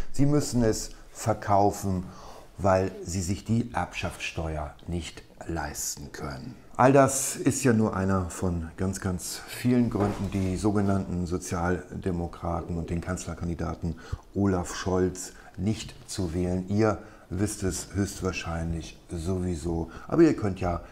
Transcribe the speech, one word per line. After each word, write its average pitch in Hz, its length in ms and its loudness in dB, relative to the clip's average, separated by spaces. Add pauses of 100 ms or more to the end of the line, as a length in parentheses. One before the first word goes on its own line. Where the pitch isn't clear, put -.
(140)
Sie 139 140 6
müssen 143 360 4
es - 280 2 (220)
verkaufen, 98 920 2 (540)
weil 95 320 4 (140)
sie 90 180 -2
sich 95 220 -4
die 117 280 0
Erbschaftssteuer 80 1040 -6 (120)
nicht 82 360 -6 (240)
leisten 73 680 -6
können. 69 420 -10 (220)
All 131 160 6
das 135 420 4
ist - 300 0
ja 127 80 6
nur 110 240 4
einer 95 340 2
von 85 460 -2
ganz, 95 240 -2
ganz - 480 -4
vielen 123 420 2
Gründen, 98 400 0
die 92 260 0
sogenannten 95 680 2
Sozialdemokraten 85 1500 -2
und 82 140 -4
den 85 100 -2
Kanzlerkandidaten 82 960 -6 (380)
Olaf 95 420 2
Scholz 92 560 0 (240)
nicht 98 380 -2 (140)
zu 87 260 -2
wählen. 90 340 0
Ihr 104 300 4 (320)
wisst 98 340 -2
es 90 300 -2
höchstwahrscheinlich 82 1040 -2 (140)
sowieso, 85 800 -2 (160)
aber 165 160 6
ihr 156 140 8
könnt 98 240 -2
ja 87 320 -2